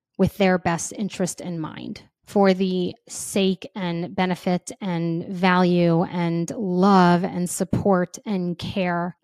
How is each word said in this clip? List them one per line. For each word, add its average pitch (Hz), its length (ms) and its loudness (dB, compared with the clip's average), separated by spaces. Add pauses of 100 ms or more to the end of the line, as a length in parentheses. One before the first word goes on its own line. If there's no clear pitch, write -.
(180)
with 190 200 0
their 185 220 4
best 170 340 -4
interest 190 480 -6
in 170 180 -8
mind, - 440 -10 (240)
for 196 260 4
the 185 420 -2 (140)
sake - 640 -2
and 175 420 -6
benefit 180 640 -2
and 170 480 -4
value 175 760 4
and 170 480 -2
love 185 720 4
and 180 260 -4
support 185 760 0
and 180 320 -4
care 180 680 -4